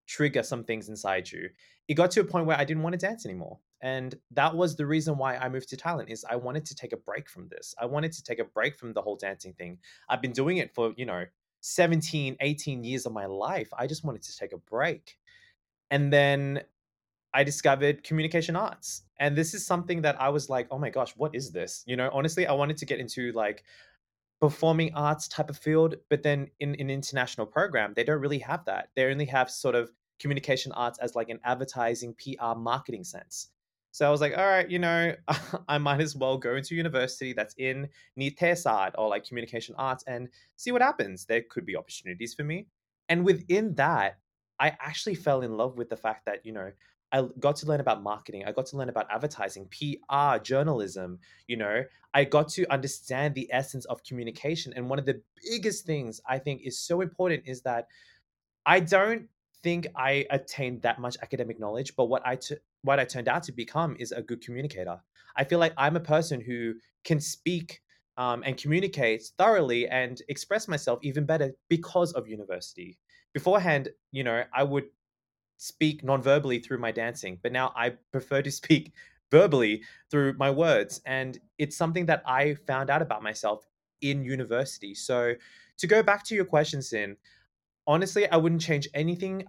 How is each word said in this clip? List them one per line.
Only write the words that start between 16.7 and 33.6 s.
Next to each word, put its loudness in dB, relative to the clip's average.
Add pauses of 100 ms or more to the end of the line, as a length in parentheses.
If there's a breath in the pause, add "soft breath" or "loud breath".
I 6
discovered 2
communication 0
arts. -6 (140)
And 2
this 0
is -8
something 0
that 2
I 2
was -2
like, 0
"Oh -4
my -2
gosh, -2
what -2
is -8
this?" -6
You -4
know, 0
honestly, 0
I 2
wanted 0
to -10
get -2
into, -6
like, -2 (800 soft breath)
performing 4
arts 0
type -4
of -10
field, 4 (160)
but 2
then 0 (100)
in -4
an -4
international -2
program, 0
they 2
don't 0
really -2
have -6
that. -4
They 4
only 0
have 2
sort 0
of 0 (260)
communication -2
arts -4
as, -6
like, -2
an -10
advertising, -2
P -12
R, -2
marketing -6
sense. -16 (440)